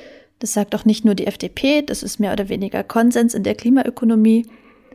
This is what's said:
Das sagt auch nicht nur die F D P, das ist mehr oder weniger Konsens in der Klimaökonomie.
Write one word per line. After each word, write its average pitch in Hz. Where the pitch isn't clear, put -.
Das -
sagt 202
auch 214
nicht 214
nur 208
die 190
F 202
D 175
P, 269
das -
ist -
mehr 196
oder 196
weniger 196
Konsens 233
in 202
der 202
Klimaökonomie. 233